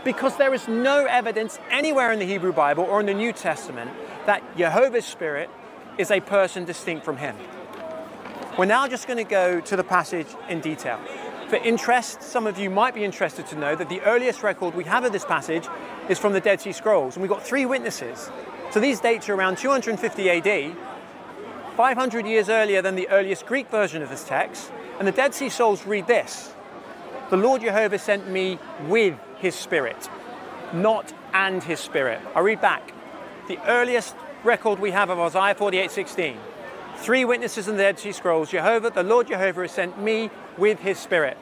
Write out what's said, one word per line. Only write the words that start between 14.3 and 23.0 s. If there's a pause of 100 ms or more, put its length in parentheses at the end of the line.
record
we
have
of
this
passage (400)
is
from
the
Dead
Sea
Scrolls,
and
we've
got
three
witnesses. (420)
So
these
dates
are
around
two
hundred
fifty
A
D, (1000)
five
hundred
years
earlier
than
the